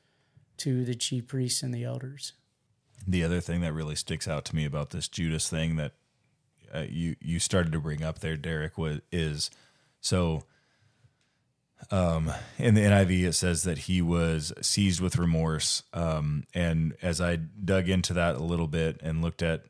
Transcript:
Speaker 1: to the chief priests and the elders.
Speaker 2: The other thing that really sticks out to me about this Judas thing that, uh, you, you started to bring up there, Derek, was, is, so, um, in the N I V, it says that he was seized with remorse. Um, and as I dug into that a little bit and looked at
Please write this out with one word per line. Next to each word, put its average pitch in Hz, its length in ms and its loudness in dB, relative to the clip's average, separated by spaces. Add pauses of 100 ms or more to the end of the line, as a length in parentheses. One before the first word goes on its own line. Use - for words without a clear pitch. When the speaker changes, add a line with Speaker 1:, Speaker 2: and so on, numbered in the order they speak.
(580)
Speaker 1:
to 127 280 0
the 123 80 -2
chief 120 340 -4
priests 127 360 -2
and 127 100 -4
the 120 100 -4
elders. 127 500 -8 (760)
Speaker 2:
The 90 160 4
other 87 160 2
thing 87 220 -2
that 80 120 0
really 76 220 -4
sticks - 320 -6
out 73 180 -4
to - 100 -6
me 78 100 0
about 73 240 -4
this 80 180 -6
Judas 80 420 -2
thing 80 280 -2
that, 73 160 -4 (800)
uh, 78 160 -6
you, 82 320 -4
you 82 200 -2
started 87 320 2
to 80 80 0
bring 76 240 -4
up 78 160 -4
there, 80 180 -4
Derek, 78 400 -4
was, 76 240 -4 (100)
is, 78 380 -2 (520)
so, 85 420 2 (1500)
um, 82 420 2 (260)
in 113 180 6
the 107 60 6
N 104 100 8
I 98 140 8
V, 90 180 2
it 87 100 2
says 85 300 0
that 82 160 -2
he 92 220 0
was 82 500 2 (100)
seized 95 380 2
with 90 180 0
remorse. 80 640 2 (120)
Um, 78 500 -2 (100)
and 80 480 0
as 87 200 0
I 87 160 2
dug 92 500 0
into 92 260 2
that 85 220 2
a 69 80 -4
little 85 240 0
bit 80 340 -2
and 80 200 -2
looked 82 200 -4
at 82 280 -2